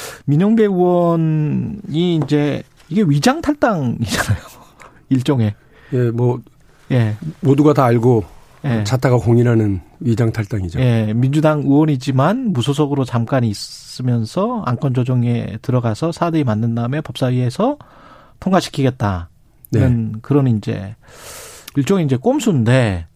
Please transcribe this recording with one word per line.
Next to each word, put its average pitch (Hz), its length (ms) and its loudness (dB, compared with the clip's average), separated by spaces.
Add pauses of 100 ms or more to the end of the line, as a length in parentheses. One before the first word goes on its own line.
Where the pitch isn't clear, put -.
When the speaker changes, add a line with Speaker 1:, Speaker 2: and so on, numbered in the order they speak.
(260)
Speaker 1:
민영배 202 380 2
의원이 170 1500 0
이제 147 460 -2 (260)
이게 190 140 0
위장 175 380 2
탈당이잖아요. 208 1000 -2 (320)
<laughs> - 320 -20
일종의. 123 480 0 (380)
Speaker 2:
예, 123 180 2
뭐 120 300 0 (500)
Speaker 1:
예. 113 240 2 (240)
Speaker 2:
모두가 143 340 4
다 135 120 2
알고 120 400 4 (400)
Speaker 1:
예. 117 180 0
Speaker 2:
자타가 127 360 0
공인하는 113 600 2 (220)
위장 113 320 0
탈당이죠. 101 480 -4
Speaker 1:
예, 113 340 2
민주당 147 460 2
의원이지만 147 920 0
무소속으로 139 540 0
잠깐 123 400 -2
있으면서 127 1200 -4
안건 123 280 -2
조정에 120 680 0
들어가서 123 500 -2
사대위 165 320 0
만든 117 320 -2
다음에 120 240 -2
법사위에서 127 760 -2 (640)
통과시키겠다는 127 840 0 (440)
Speaker 2:
네. 117 400 2 (100)
Speaker 1:
그런 135 260 2
이제 107 500 -2 (800)
일종의 170 260 2
이제 131 140 2
꼼수인데. 123 1000 2